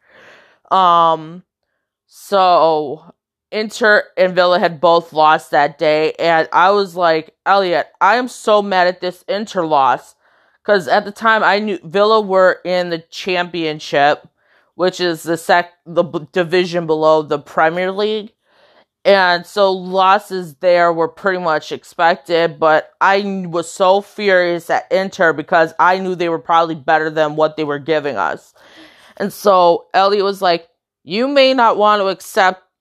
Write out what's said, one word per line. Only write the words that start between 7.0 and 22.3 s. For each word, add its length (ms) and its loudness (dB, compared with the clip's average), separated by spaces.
"Elliot, 440 0
I 160 4
am 120 -4
so 340 0
mad 240 0
at 160 -4
this 260 -8
Inter 380 -4
loss." 480 0
'Cause 260 -2
at 160 0
the 80 -14
time 320 0
I 160 2
knew 240 -6
Villa 360 0
were 440 2
in 260 -4
the 80 -6
championship, 1300 -2
which 240 -2
is 240 -4
the 140 -4
sec-, 500 -2
the 160 -2
b-, 300 -8
division 560 -2
below 340 2
the 160 -4
Premier 540 -2
League. 400 -6
And 420 2
so 240 0
losses 840 -2
there 360 2
were 140 -2
pretty 320 -4
much 320 -4
expected, 880 -2